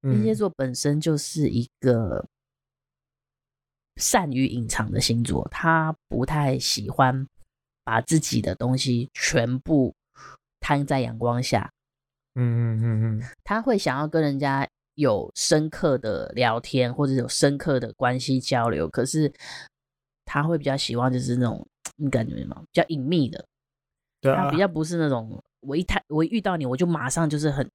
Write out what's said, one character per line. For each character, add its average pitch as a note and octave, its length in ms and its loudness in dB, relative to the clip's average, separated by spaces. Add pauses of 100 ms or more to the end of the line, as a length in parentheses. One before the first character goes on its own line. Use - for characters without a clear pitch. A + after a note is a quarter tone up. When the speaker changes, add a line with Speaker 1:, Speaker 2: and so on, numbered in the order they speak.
Speaker 1:
嗯。 C3+ 100 0
Speaker 2:
天 G#3+ 120 4
蝎 A3 100 2
座 G#3 220 0
本 B2+ 180 -2
身 D3 260 0
就 D#3 160 2
是 D3 320 -2
一 A#2+ 180 0 (140)
个 A2 460 2 (1700)
善 F3+ 340 0
于 C3 160 2
隐 A2+ 220 -4
藏 A2 220 -2
的 G#2 100 0
星 A#2 240 2
座， - 260 -2
他 D#3+ 460 2 (120)
不 A#2 180 -2
太 C#3+ 320 0
喜 - 320 -4
欢 C3 360 2 (560)
把 A2+ 180 0
自 D#3+ 200 2
己 A#2+ 220 -2
的 F#2 120 -4
东 B2 220 0
西 C3 380 -2
全 B2 460 0
部 C#3+ 340 2 (680)
摊 C#3+ 260 0
在 C3+ 140 0
阳 A#2 180 -4
光 A#2+ 240 0
下。 - 280 -2 (680)
Speaker 1:
嗯， A#2 400 2
嗯， - 40 0
嗯， A2+ 360 2
嗯。 A2+ 40 -4 (200)
Speaker 2:
他 A3 200 -2
会 A3+ 160 2
想 C3+ 200 -2
要 D3+ 80 -2
跟 D#3+ 160 2
人 C#3+ 160 0
家 C#3 300 0 (260)
有 A#2 400 2
深 D#3 360 2
刻 D3 260 0
的 - 380 -4
聊 A#2+ 260 2
天， B2 320 0
或 D3 140 0
者 C3+ 80 2
有 A#2+ 120 0
深 C#3+ 300 2
刻 C#3 240 0
的 A2+ 140 -6
关 B2+ 260 0
系 C3 180 0
交 A#2+ 300 0
流， E2 180 0
可 C3 200 -2
是 D3+ 260 0 (960)
他 C#3+ 160 -2
会 E3 160 0
比 C#3+ 40 -4
较 C#3 140 0
喜 A#2+ 180 -4
欢 B2 160 2
就 B2+ 80 0
是 B2+ 180 -2
那 B2 100 2
种， A2 200 -6 (300)
你 C#3+ 140 -2
感 A#2 180 0
觉 - 160 -8
吗？ - 260 -12
比 - 80 0
较 E3+ 100 4
隐 D#3 120 -4
秘 C#3+ 300 2
的。 - 120 -12 (760)
Speaker 1:
对 C3+ 100 2
啊。 C#3+ 140 2
Speaker 2:
他 C#3 60 2
比 D3+ 80 0
较 G3 100 4
不 D#3+ 160 -2
是 E3+ 140 -4
那 D#3 100 2
种， A2+ 340 -4 (180)
我 C#3 140 -8
一 F3 80 0
摊， - 260 0
我 D3+ 140 2
一 E3 60 2
遇 A3+ 100 -2
到 F#3+ 200 -2
你， C#3 80 -4
我 B2 100 -2
就 F3 80 2
马 D#3+ 240 0
上 E3 200 0
就 D3 100 -2
是 D3+ 120 0
很 C#3 240 -2